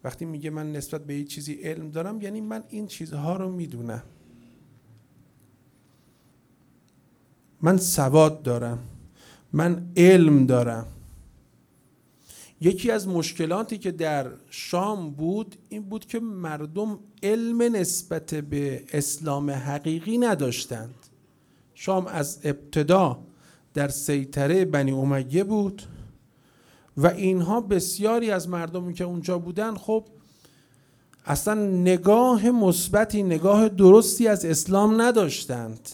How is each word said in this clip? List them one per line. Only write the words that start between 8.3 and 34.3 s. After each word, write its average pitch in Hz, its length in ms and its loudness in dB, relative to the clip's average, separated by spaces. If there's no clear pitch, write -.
دارم، 120 360 -4
من 170 340 0
علم 170 500 8
دارم. 120 400 0
یکی 185 300 2
از 202 180 -2
مشکلاتی 180 680 -4
که 180 120 -6
در 151 400 -4
شام 185 600 -6
بود 180 460 -6
این 208 140 -12
بود 208 240 -12
که 233 140 -6
مردم 185 800 -8
علم 233 540 0
نسبت 160 580 -6
به 143 580 -6
اسلام 143 580 -4
حقیقی 156 680 -4
نداشتند. 127 760 -2
شام 185 320 -2
از 156 380 -6
ابتدا 151 760 0
در 143 140 -2
سیطرهٔ 143 760 0
بنی 139 280 0
امیه 135 520 0
بود، 202 380 -2
و 139 100 2
اینها 185 540 0
بسیاری 208 680 -2
از 180 180 -4
مردمی 175 460 -6
که 180 100 -6
اونجا 175 340 -6
بودن، 185 360 -6
خب، 220 300 -4
اصلاً 156 300 -2
نگاه 202 960 4
مثبتی، 214 720 2
نگاه 190 460 4
درستی 208 600 8
از 196 160 0